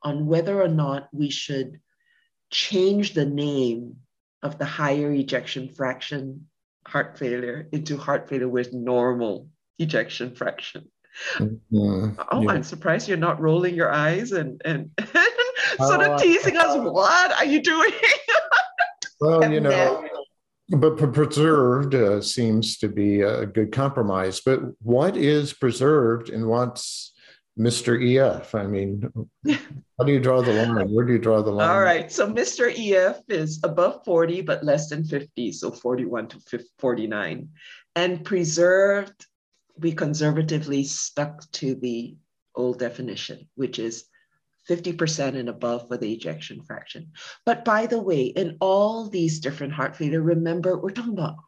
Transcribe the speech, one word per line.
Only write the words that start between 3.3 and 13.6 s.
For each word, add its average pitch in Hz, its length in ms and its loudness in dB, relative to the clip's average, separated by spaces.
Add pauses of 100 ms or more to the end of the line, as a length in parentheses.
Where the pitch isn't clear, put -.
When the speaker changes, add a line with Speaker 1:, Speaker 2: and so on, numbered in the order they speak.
Speaker 1:
of - 160 -8
the - 60 -6
higher 147 480 -2
ejection 135 560 -2
fraction 135 760 -8 (400)
heart - 320 -4
failure 123 540 -6
into 147 240 -4
heart 139 320 -2
failure 127 200 -2
with 123 240 -2
normal 123 760 -2 (300)
ejection 123 560 -4
fraction. - 560 -10 (480)
Speaker 2:
Mm-hmm. 104 840 -2 (120)
Speaker 1:
Oh, 240 100 2
Speaker 2:
Yeah. 202 80 2
Speaker 1:
I'm 160 140 -2
surprised 180 440 -2
you're 185 80 0
not 160 240 0
rolling 175 360 2